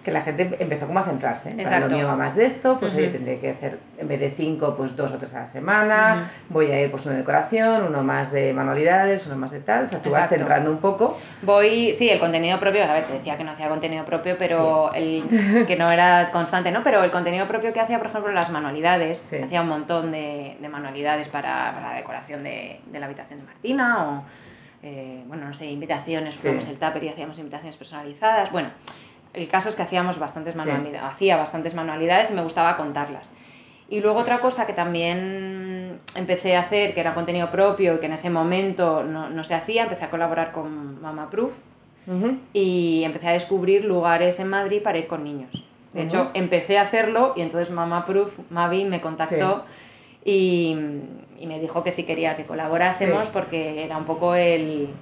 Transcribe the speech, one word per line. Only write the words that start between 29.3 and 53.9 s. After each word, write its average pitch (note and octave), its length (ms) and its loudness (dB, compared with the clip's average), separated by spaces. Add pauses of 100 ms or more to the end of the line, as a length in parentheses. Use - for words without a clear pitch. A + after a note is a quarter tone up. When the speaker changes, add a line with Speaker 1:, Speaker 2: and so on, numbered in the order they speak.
Speaker 2:
el E3+ 140 -8
caso F#3+ 220 2
es G#3+ 60 -6
que F#3+ 80 -2
hacíamos F3+ 340 0
bastantes D#3 360 -6
Speaker 1:
Sí. E3 40 -6
Speaker 2:
manualidades, C#3+ 460 -4
hacía F3 340 2
bastantes D#3+ 380 -2
manualidades E3+ 560 2
y - 20 -2
me F3+ 80 -2
gustaba E3 360 2
contarlas. D3 500 -6 (640)
Y G#3 120 -2
luego G#3+ 180 4
otra A#3+ 200 2
cosa B3 260 0
que G3+ 80 -6
también F#3 1300 -4 (160)
empecé F3+ 400 0
a F3+ 60 4
hacer, G3+ 320 0
que F3 80 -2
era E3 120 0
contenido E3+ 380 -2
propio F#3+ 440 4
y - 40 -2
que D#3+ 60 -4
en D#3 80 -4
ese D#3+ 160 -4
momento F3 720 2
no, D#3 260 -6
no D#3+ 140 -6
se E3 120 -4
hacía, A3 280 0
empecé E3+ 220 -4
a D3 40 -10
colaborar E3 420 -2
con D3+ 500 -10
Mama D#3 280 -10
Proof A#3 220 -2 (560)
Speaker 1:
Ujú. G#3 300 0 (160)
Speaker 2:
y F3 500 2
empecé D#3 260 -4
a - 40 4
descubrir F#3+ 520 2
lugares F3 540 2
en F#3+ 80 -4
Madrid G3 340 0
para G3 160 0
ir D#3+ 100 -4
con D#3 160 -6
niños. C#3+ 420 -10 (280)
De - 80 -6
Speaker 1:
Ujú. D#3+ 60 -2
Speaker 2:
hecho, E3 260 0
empecé F#3 440 2
a G3+ 60 6
hacerlo A3+ 520 2
y F3 60 -4
entonces E3+ 320 -2
Mama E3+ 320 -2
Proof, G3 260 2 (180)
Mavi, F3 360 0
me F3+ 160 -2
contactó D#3+ 600 0 (600)
Speaker 1:
Sí. G3+ 80 0
Speaker 2:
y, F3 460 4 (640)
y E3 80 -12
me D#3 120 -8
dijo D#3+ 240 -2
que F3+ 80 0
si F3 120 -6
quería D#3+ 320 -2
que D3+ 100 -10
colaborásemos F3 840 0
Speaker 1:
Sí. - 60 -10
Speaker 2:
porque D#3 500 -4
era D#3 140 -6